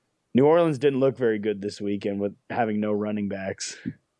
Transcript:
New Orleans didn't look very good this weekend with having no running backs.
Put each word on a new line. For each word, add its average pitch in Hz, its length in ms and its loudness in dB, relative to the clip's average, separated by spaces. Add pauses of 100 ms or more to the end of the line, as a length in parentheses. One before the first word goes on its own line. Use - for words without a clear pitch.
(340)
New 131 120 6
Orleans 160 320 4
didn't 139 220 2
look 135 160 2
very 113 220 2
good 101 220 -2
this 101 200 -8
weekend 101 400 -2
with 101 140 -2 (160)
having 110 300 0
no 107 120 0
running 104 360 -2
backs. 98 500 -8 (420)